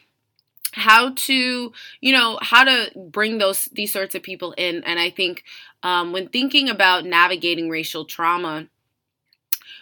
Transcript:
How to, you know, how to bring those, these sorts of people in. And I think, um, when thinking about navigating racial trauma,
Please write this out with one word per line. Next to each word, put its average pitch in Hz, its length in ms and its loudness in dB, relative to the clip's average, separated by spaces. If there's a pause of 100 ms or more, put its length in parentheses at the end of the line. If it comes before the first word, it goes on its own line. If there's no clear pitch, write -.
(720)
How 233 420 6
to, 254 580 -2 (280)
you 262 120 2
know, 233 300 2
how 233 200 6
to 254 340 2
bring 208 420 -4
those, 196 340 0
these 208 200 -8
sorts - 220 -6
of 180 80 -10
people 180 300 -12
in. 175 320 -4
And 170 160 -2
I 170 100 -2
think, 180 320 -6 (400)
um, 175 300 -2
when 185 160 -6
thinking 269 400 0
about 190 360 2
navigating 170 680 0
racial 160 340 -8
trauma, 165 640 -4 (1120)